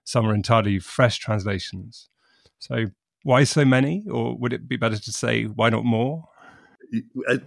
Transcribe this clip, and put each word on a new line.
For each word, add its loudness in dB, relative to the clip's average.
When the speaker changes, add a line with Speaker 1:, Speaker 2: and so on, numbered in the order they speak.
Speaker 1:
some 0
are 2
entirely 2
fresh 0
translations. -6
So -4
why 6
so 4
many, 2
or -4
would -2
it -8
be -4
better -2
to -12
say, -2
why 0
not 0
more? -2
Speaker 2:
I, 2